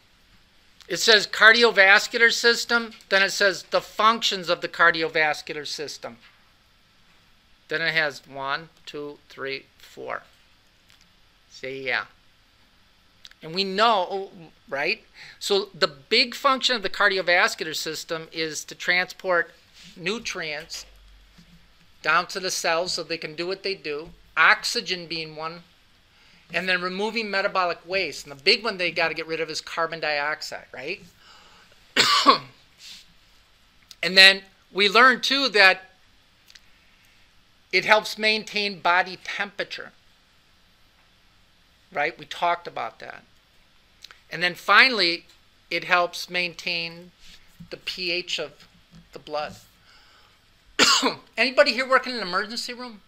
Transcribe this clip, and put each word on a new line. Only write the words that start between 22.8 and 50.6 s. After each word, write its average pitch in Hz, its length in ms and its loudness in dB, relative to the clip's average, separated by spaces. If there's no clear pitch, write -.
so - 100 -6
they 160 160 -6
can 156 160 -10
do 170 140 -8
what 190 160 -8
they 196 100 -4
do, 156 360 -10
oxygen 180 680 2
being 160 280 -10
one, 165 280 -10
and 180 160 -4
then 180 140 0
removing 202 480 -4
metabolic 190 520 0
waste. 170 440 -6
And 143 100 -16
the - 60 -20
big 208 200 2
one 214 140 -4
they 175 140 -2
gotta 160 240 0
get 160 100 -8
rid 160 160 -6
of 156 80 -6
is 156 100 -8
carbon 165 400 -6
dioxide, 151 720 -4
right? 147 300 -12
<coughs> 277 460 4
And 175 120 0
then 196 260 10
we 202 160 2
learned, 233 360 6
too, 269 260 0
that 190 400 6
it 185 140 2
helps 214 340 2
maintain 202 600 -4
body 180 420 0
temperature, - 680 -10
right? 156 280 -4
We 151 60 -16
talked 175 420 -4
about 131 320 -10
that. - 240 -16
And 160 100 -6
then 175 140 -2
finally, 202 680 2
it 170 140 -4
helps 175 460 0
maintain 175 840 -8
the - 80 -12
P 180 340 -8
H 180 280 -6
of 147 140 -8
the - 80 -18
blood. 147 360 -8